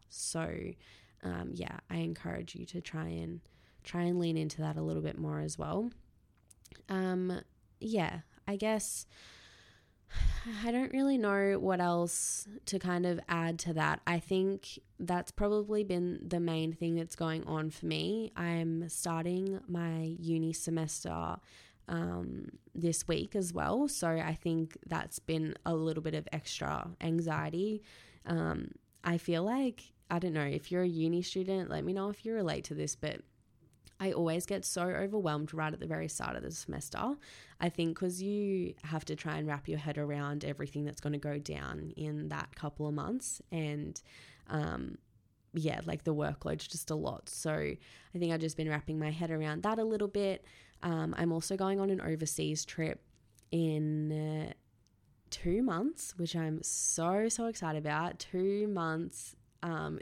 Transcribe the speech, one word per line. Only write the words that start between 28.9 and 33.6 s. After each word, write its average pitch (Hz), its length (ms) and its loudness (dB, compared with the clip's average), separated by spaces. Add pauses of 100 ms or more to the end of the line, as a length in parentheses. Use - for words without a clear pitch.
I 170 140 4
feel 170 260 2
like, 247 480 0 (180)
I 175 100 2
don't 175 140 0
know, 156 120 2
if 139 260 -2
you're 180 120 4
a 180 40 6
uni 165 340 4
student, 190 480 0
let 151 140 -2
me 165 80 0
know 196 180 0
if 202 160 -6
you 226 80 -2
relate 175 320 0
to - 80 -8
this, 151 220 -2
but - 260 -4 (800)